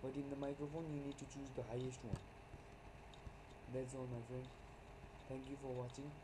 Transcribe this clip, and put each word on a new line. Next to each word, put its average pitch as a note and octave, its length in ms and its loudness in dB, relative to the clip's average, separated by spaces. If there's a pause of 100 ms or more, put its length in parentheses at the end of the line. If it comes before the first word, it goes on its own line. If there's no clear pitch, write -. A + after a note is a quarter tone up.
but C3 100 4
in C#3 160 4
the C#3 60 4
microphone C#3+ 580 4
you C#3+ 80 4
need C#3 160 2
to C#3 80 -2
choose C#3 320 -2
the B2 80 4
highest B2+ 400 2
one. G#2 160 4 (1500)
That's C3 220 2
all C3 100 2
my A#2+ 240 2
friend. B2+ 160 0 (800)
Thank C3 220 0
you C#3 80 0
for C3+ 160 0
watching. B2 380 0 (120)